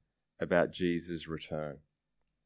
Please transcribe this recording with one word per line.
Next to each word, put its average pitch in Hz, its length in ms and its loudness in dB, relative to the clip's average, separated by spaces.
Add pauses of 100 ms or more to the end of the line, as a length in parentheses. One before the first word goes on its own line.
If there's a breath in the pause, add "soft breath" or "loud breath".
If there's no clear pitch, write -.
(400)
about 85 320 4
Jesus' 85 560 -2
return. 78 500 -6 (680)